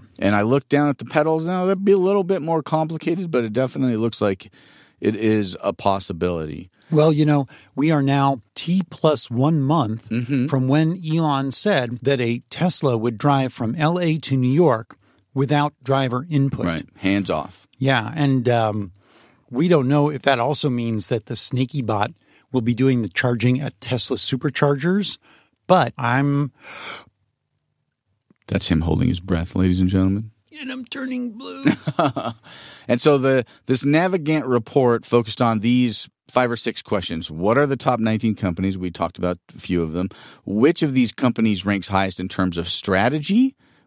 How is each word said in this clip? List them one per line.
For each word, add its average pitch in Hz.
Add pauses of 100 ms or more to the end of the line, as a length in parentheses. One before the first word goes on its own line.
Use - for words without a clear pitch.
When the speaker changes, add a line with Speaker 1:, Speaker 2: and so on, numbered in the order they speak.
(180)
Speaker 1:
And 101
I 104
looked 127
down 147
at 135
the 123
pedals. 160
Now, 180
that'd 190
be 196
a 202
little 196
bit 180
more 160
complicated, 165
but 127
it 110
definitely 127
looks 110
like 98 (500)
it 110
is 107
a 98
possibility. 87 (180)
Speaker 2:
Well, 156
you 151
know, 147 (280)
we 151
are 147
now 139 (140)
T 180
plus -
one 139
month 131
Speaker 1:
Mm-hmm. 123
Speaker 2:
from 127
when 160
Elon 147
said 123
that 135
a 120 (100)
Tesla 143
would 110
drive 139
from 120
L 165
A 160
to 135
New 127
York 139 (380)
without 143
driver 131
input. 139
Speaker 1:
Right. 82 (100)
Hands 95
off. 78 (100)
Speaker 2:
Yeah, 127
and, 135
um, 107 (600)
we 139
don't 151
know 147
if 123
that 135
also 139
means 117
that 117
the 117
Snaky 131
Bot 107 (400)
will 127
be 117
doing 123
the 104
charging 127
at -
Tesla -
superchargers, 147 (480)
but 170
I'm 139 (2000)
Speaker 1:
That's 98
him 80
holding 82
his 87
breath, 85
ladies 92
and 92
gentlemen. 95 (280)
Speaker 2:
And 262
I'm 262
turning 254
blue. 269 (340)
Speaker 1:
<laughs> 127 (560)
And 123
so 147
the, 131 (200)
this 131
Navigant 156
report 120
focused -
on 113
these 120 (200)
five 127
or 117
six -
questions. 87
What 92
are 147
the 135
top 123
nineteen 110
companies? 95
We 90
talked 85
about 90 (140)
a -
few 87
of 80
them. 90 (380)
Which 120
of 143
these 123
companies 113
ranks 98
highest 95
in 92
terms 92
of 87
strategy? 151 (300)